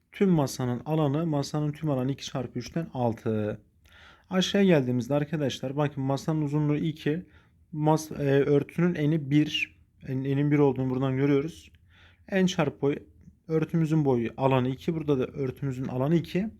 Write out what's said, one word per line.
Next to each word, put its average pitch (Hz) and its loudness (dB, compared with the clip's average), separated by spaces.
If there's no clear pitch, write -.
Tüm 202 2
masanın 131 0
alanı, 156 0
masanın 151 -2
tüm 151 -4
alanı 131 0
iki - -10
çarpı 123 -8
üçten 165 -6
altı. 110 -2
Aşağıya 190 2
geldiğimizde 127 2
arkadaşlar 143 -2
bakın 143 0
masanın 139 -2
uzunluğu 147 0
iki, 156 -4
mas-, 156 0
e, 139 4
örtünün 147 0
eni 151 0
bir, 151 0
en-, 135 -4
enin 139 0
bir 147 4
olduğunu 131 2
buradan 131 -2
görüyoruz. 143 -2
En 190 2
çarpı 170 -2
boy, 143 0
örtümüzün 160 0
boyu 120 2
alanı 131 2
iki, 135 -4
burada 147 -2
da 127 -2
örtümüzün 131 -6
alanı 127 0
iki. 180 -2